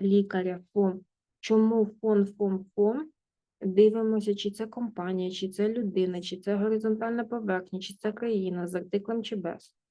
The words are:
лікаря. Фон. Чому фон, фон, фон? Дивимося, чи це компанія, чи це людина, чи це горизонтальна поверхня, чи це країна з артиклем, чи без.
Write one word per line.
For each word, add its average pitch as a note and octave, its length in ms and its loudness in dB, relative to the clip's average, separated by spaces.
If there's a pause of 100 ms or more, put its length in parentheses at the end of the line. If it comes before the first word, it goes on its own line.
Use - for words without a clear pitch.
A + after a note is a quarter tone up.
лікаря. G3 720 2
Фон. F#3+ 280 2 (400)
Чому A3 460 4 (140)
фон, G#3 260 4
фон, G3 480 -2
фон? B3 360 0 (500)
Дивимося, G#3+ 720 4
чи G3+ 160 -4
це A3 160 -8
компанія, F#3 640 -4
чи F#3 180 -6
це G3+ 200 0
людина, F#3 520 -2
чи F#3+ 160 -10
це G3+ 200 -4
горизонтальна A3 680 -2
поверхня, F#3+ 560 -4
чи G3 140 -12
це G#3+ 180 -4
країна F#3+ 540 -2
з F3 80 -6
артиклем, G3+ 480 -4
чи G#3+ 140 -8
без. - 400 -10 (140)